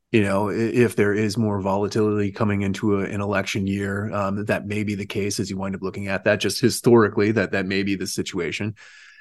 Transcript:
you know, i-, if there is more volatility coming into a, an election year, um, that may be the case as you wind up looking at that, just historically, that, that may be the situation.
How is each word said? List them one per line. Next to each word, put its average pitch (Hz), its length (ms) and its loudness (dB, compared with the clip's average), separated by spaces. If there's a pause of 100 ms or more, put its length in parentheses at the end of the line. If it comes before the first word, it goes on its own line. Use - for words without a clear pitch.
(120)
you 113 100 4
know, 98 300 0
i-, - 20 -4
if 113 420 2
there 104 160 4
is 104 240 0
more 104 240 0
volatility 104 720 0
coming 101 300 0
into 101 380 0
a, 98 60 -2
an 101 140 -4
election 101 460 -2
year, 101 480 -2
um, 101 320 -2
that 101 220 -2
may 104 160 -4
be 104 100 -4
the 98 140 -6
case 101 320 -4
as 98 100 -4
you 95 80 -6
wind 95 160 -6
up 95 80 -8
looking 95 260 -6
at 98 180 -4
that, 104 140 4
just 101 220 -2
historically, 110 680 4
that, 107 200 2
that 98 140 0
may 98 160 0
be 98 140 0
the 92 100 -4
situation. 95 680 -6 (460)